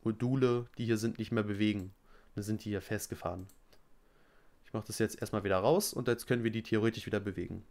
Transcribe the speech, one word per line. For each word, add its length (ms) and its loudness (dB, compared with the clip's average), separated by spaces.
Module, 640 2
die 60 -2
hier 120 4
sind, 220 -2
nicht 120 -4
mehr 120 2
bewegen. 500 2
Dann 80 -4
sind 200 -2
die 60 -6
hier 120 -2
festgefahren. 640 -4
Ich 80 -20
mache 140 -4
das 120 -6
jetzt 200 0
erstmal 240 -4
wieder 140 4
raus 360 4
und 140 -4
jetzt 200 0
können 160 0
wir 80 2
die 120 -4
theoretisch 420 0
wieder 140 0
bewegen. 520 -6